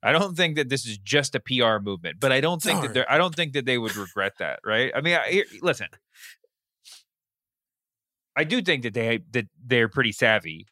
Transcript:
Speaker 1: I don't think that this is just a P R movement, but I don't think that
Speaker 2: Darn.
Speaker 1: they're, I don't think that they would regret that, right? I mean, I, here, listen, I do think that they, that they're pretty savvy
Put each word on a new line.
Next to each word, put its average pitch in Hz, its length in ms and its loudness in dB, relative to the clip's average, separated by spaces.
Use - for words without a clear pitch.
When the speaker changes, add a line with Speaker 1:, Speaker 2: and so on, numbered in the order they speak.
Speaker 1:
I 120 100 4
don't 180 240 2
think 165 200 0
that 143 140 -2
this 135 160 -2
is 107 120 -8
just 135 360 0
a 131 60 -2
P 127 200 -2
R 110 180 4
movement, 92 420 -6
but 135 120 4
I 131 80 4
don't 165 220 -2
think 165 180 0
that 143 60 -4
Speaker 2:
Darn. 117 80 -6
Speaker 1:
they're, 127 180 0
I 147 60 4
don't 175 160 2
think 160 180 -4
that 131 140 -2
they 127 100 2
would 113 200 -4
regret 98 420 -4
that, 78 260 -6
right? 110 320 0
I 139 60 -2
mean, 170 120 2
I, 123 160 0
here, 190 140 0
listen, 139 280 -4
I 147 100 0
do 214 180 0
think 160 220 0
that 113 100 -4
they, 113 260 0
that 117 140 0
they're 120 280 4
pretty 117 220 0
savvy 95 600 0